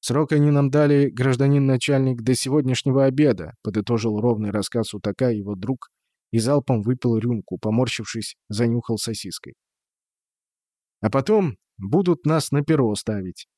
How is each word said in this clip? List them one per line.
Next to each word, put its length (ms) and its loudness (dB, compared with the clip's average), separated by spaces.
«Срок 260 0
они 180 4
нам 180 4
дали, 400 4
гражданин 560 2
начальник, 560 0
до 140 0
сегодняшнего 720 2
обеда», 560 0
подытожил 580 -2
ровный 300 0
рассказ 420 -4
Утака 380 -2
его 240 -4
друг 340 -8
и 80 0
залпом 440 0
выпил 340 0
рюмку, 400 -4
поморщившись, 800 -4
занюхал 480 -2
сосиской. 560 -10
«А 80 -2
потом 480 2
будут 480 0
нас 240 0
на 120 0
перо 340 2
ставить. 500 -6